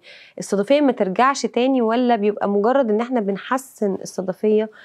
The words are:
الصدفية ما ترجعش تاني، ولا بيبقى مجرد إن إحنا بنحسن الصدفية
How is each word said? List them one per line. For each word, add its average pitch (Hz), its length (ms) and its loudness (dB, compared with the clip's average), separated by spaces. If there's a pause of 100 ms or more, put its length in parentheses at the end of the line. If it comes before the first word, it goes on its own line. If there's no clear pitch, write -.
(400)
الصدفية 202 420 0
ما 269 100 4
ترجعش 226 540 0
تاني، 254 360 0
ولا 240 340 2
بيبقى 208 340 0
مجرد 226 400 2
إن 214 120 2
إحنا 247 180 -2
بنحسن 196 800 -4
الصدفية 214 680 -2 (160)